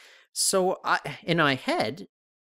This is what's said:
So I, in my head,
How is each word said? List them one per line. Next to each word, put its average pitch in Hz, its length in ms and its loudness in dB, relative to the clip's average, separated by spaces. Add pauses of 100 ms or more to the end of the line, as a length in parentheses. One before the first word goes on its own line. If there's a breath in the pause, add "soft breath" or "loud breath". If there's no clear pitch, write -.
(320 loud breath)
So 190 540 0
I, 151 380 -2
in 170 140 0
my 143 180 4
head, 254 520 -2 (340)